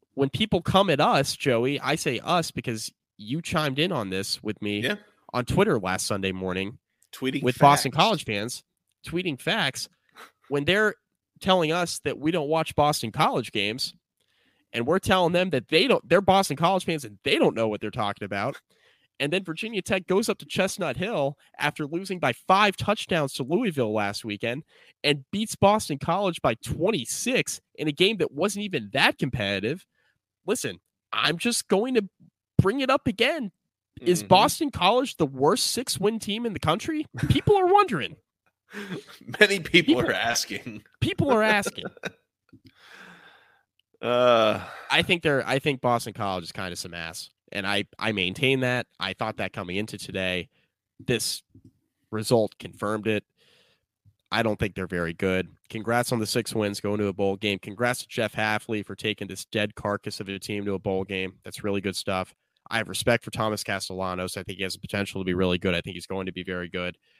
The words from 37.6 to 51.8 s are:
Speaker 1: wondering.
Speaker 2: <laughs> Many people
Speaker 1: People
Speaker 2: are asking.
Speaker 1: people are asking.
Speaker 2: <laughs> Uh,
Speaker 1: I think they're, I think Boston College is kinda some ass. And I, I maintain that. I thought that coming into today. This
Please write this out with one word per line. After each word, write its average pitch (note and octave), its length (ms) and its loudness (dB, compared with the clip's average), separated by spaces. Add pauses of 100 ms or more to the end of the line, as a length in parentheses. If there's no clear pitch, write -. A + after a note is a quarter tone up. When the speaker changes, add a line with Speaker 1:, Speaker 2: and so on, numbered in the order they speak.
Speaker 1:
wondering. D#4+ 500 4 (580)
Speaker 2:
<laughs> - 680 -12
Many G3 180 6
people E3+ 360 4
Speaker 1:
People G3+ 140 2
Speaker 2:
are - 40 0
asking. G#2+ 720 -4 (180)
Speaker 1:
people E4+ 300 0
are A3 120 4
asking. G#3+ 460 0
Speaker 2:
<laughs> - 40 -16 (2000)
Uh, A2+ 600 4 (280)
Speaker 1:
I D3+ 120 4
think F3 220 0
they're, C#3+ 220 2
I C3+ 140 0
think C3+ 220 0
Boston A#2+ 320 2
College F#2+ 320 -4
is - 60 -12
kinda F#2 240 -8
some F2 180 -10
ass. E2+ 360 -10 (220)
And F#2+ 160 -6
I, G2+ 180 0 (120)
I A2 140 -2
maintain G#2 500 0
that. B2 260 0 (120)
I F#2+ 140 -4
thought A2 240 -6
that F#2+ 160 -6
coming F2+ 220 -8
into G#2 220 -4
today. F#2 520 -4 (560)
This - 360 -2 (720)